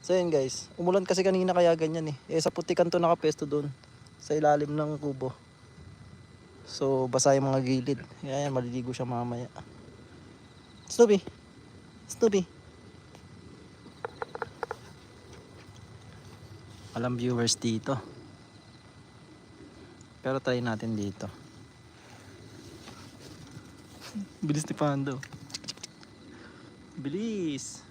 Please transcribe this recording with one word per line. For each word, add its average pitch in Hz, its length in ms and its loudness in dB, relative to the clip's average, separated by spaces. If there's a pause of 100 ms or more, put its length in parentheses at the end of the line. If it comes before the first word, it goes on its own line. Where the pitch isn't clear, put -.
So, - 100 2
yun, 180 140 4
guys. 135 480 0
Umulan 180 320 2
kasi 185 160 4
kanina 185 320 4
kaya 175 180 8
ganyan, 160 380 0
eh. 139 40 -6 (120)
Eh, 165 100 2
sa 160 140 2
putikan 170 340 2
to 170 140 2
nakapesto 165 480 2
dun. 143 240 -2 (480)
Sa - 160 -2
ilalim 147 340 4
ng 151 300 -2
kubo. 135 320 -4 (1400)
So, 135 400 0
basa 131 240 6
yung 139 160 4
mga 135 160 2
gilid. 131 360 0 (200)
Kaya 143 260 -4
yan, 139 60 -2
maliligo 123 400 -4
siya 120 160 -6
mamaya. 120 400 -4 (1400)
Snoopy! 208 320 8 (880)
Snoopy! 202 360 2 (4000)
Walang 123 240 -2
viewers 120 380 2
dito. 117 420 -2 (2250)
Pero 131 180 -2
try 127 220 0
natin 113 340 -2
dito. 101 320 -6 (3250)
Bilis 151 240 0
ni 156 80 -4
Pando. 139 600 -2 (1600)
Bilis. 165 960 -4